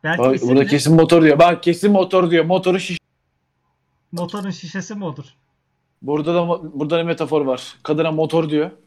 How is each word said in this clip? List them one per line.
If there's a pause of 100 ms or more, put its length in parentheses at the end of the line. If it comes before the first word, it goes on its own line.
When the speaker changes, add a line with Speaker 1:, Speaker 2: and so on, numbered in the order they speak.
Speaker 1:
Belki
Speaker 2:
Bak,
Speaker 1:
isim
Speaker 2:
burada
Speaker 1:
ne?
Speaker 2:
kesin
motor
diyor.
Bak,
kesin
motor
diyor.
Motorun
şiş- (1120)
Speaker 1:
Motorun
şişesi
mi
olur? (800)
Speaker 2:
Burada
da
mo-,
burada
da
metafor
var.
Kadına
motor
diyor. (160)